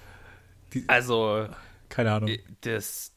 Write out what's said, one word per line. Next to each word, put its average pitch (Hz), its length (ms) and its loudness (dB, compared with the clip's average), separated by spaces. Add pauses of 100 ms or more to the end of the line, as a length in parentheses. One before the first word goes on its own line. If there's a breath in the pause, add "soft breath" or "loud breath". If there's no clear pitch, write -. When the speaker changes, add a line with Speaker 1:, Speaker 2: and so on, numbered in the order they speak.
(720 loud breath)
Speaker 1:
die 131 140 -4
Speaker 2:
Also, 113 600 2 (400 loud breath)
Speaker 1:
keine 113 240 2
Ahnung. 107 180 2
Speaker 2:
i-, 104 140 -4 (160)
das, - 580 -6